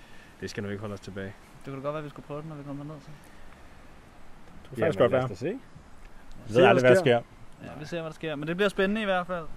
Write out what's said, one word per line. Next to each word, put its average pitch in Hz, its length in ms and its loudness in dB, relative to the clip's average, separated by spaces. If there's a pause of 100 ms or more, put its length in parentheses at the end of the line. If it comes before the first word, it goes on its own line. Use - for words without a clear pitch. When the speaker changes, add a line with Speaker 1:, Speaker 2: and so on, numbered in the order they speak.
(420)
Speaker 1:
det 95 80 -6
skal 110 140 -6
nu 101 60 -6
ikke 101 120 -6
holde 104 120 -8
os 98 60 -10
tilbage. 98 340 -10 (320)
Speaker 2:
Det 139 80 -10
kunne - 20 -10
da 135 60 -10
godt 147 120 -4
være, 156 40 -6
at 151 80 -8
vi 143 40 -12
skulle - 180 -14
prøve 147 140 -8
det, 160 80 -12
når 156 60 -12
vi 143 80 -12
kommer 143 200 -10
derned, 147 180 -12
så. - 60 -20 (1500)
Speaker 3:
Det - 80 -18
kunne 123 160 0
faktisk 156 140 2
Speaker 1:
Jamen, 123 120 6
Speaker 3:
godt - 0 -
Speaker 1:
lad 131 80 4 (120)
os 95 100 -10
Speaker 3:
være. 156 100 -2
Speaker 1:
da 262 60 -6
se. - 20 -14 (880)
Speaker 3:
Vi 104 60 -6
Speaker 1:
Se, - 20 -2
Speaker 3:
ved 127 60 8
Speaker 1:
hvad 123 80 10
Speaker 3:
aldrig, 123 140 8
Speaker 1:
der 127 60 8
Speaker 3:
hvad 123 60 10
der 185 80 6
Speaker 1:
sker. 120 160 6 (400)
Speaker 3:
sker. 117 140 -14
Speaker 2:
Ja, 131 60 -12
vi 151 60 -10
ser, 170 160 -8
hvad 160 80 -8
der 151 60 -12
sker. 156 200 -6
Men 151 120 -6
det 170 100 -2
bliver 202 120 4
spændende 202 320 2
i 208 40 -2
hvert 180 220 2
fald. 175 160 -6 (140)